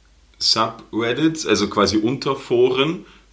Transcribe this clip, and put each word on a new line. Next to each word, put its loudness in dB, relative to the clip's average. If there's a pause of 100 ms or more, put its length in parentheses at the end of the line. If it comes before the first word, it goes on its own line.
(400)
Subreddits, -2
also 0
quasi 2
Unterforen 0 (260)